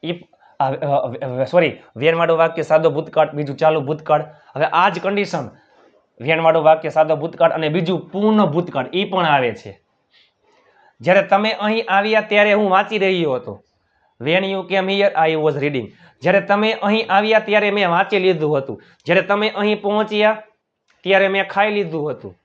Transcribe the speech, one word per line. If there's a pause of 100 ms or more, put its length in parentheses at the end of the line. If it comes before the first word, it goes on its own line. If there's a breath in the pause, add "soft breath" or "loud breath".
if, (420 soft breath)
આ,
અ,
અ,
સોરી, (180 loud breath)
when
વાળું
વાક્ય
સાદો
ભૂતકાળ,
બીજું
ચાલુ
ભૂતકાળ. (300 loud breath)
હવે
આ
જ
કન્ડિશન, (720 soft breath)
when
વાળું
વાક્ય
સાદો
ભૂતકાળ
અને
બીજું
પૂર્ણ
ભૂતકાળ,
ઈ
પણ
આવે
છે. (1200 soft breath)
જ્યારે
તમે
અહીં
આવ્યા
ત્યારે
હું
વાંચી
રહ્યો
હતો. (580)
When
you
came
here,
I
was
reading. (340 soft breath)
જ્યારે
તમે
અહીં
આવ્યા
ત્યારે
મેં
વાંચી
લીધું
હતું. (240 soft breath)
જ્યારે
તમે
અહીં
પહોંચ્યા (600)
ત્યારે
મેં
ખાઈ
લીધું
હતું.